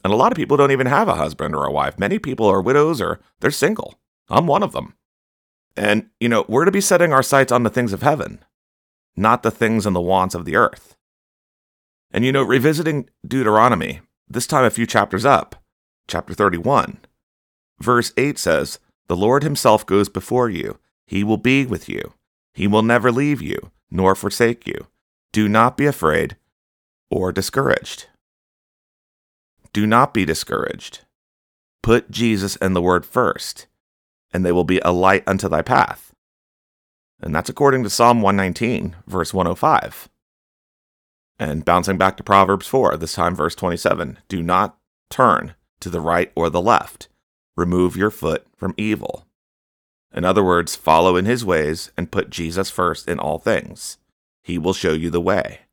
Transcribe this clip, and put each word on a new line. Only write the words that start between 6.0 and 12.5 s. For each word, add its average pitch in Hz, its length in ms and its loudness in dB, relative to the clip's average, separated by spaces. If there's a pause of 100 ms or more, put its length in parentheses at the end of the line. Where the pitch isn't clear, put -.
you 120 80 0
know, 113 220 2
we're 139 160 2
to 196 60 4
be 196 100 0
setting 175 320 2
our 131 100 4
sights 135 300 2
on 120 100 2
the 113 60 2
things 117 240 -2
of - 80 -8
heaven, 139 420 -2 (720)
not 110 280 2
the 113 80 2
things 110 340 0
and 95 100 0
the 87 60 0
wants 92 340 0
of 87 80 -8
the 85 140 -2
earth. - 400 -2 (1120)
And, 113 140 0
you 131 80 2
know, 139 100 2
revisiting 147 680 0 (160)